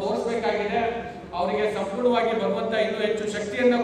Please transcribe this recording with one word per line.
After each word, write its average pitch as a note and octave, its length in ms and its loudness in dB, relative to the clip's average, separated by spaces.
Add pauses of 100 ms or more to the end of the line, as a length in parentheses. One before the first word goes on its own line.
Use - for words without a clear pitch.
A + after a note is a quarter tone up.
ತೋರಿಸ್ಬೇಕಾಗಿದೆ. A3 800 0 (560)
ಅವರಿಗೆ G3+ 260 0 (140)
ಸಂಪೂರ್ಣವಾಗಿ A3+ 640 2
ಭಗವಂತ A3 320 0 (100)
ಇನ್ನೂ A3 220 -2
ಹೆಚ್ಚು G#3+ 280 -2
ಶಕ್ತಿಯನ್ನ A#3+ 500 2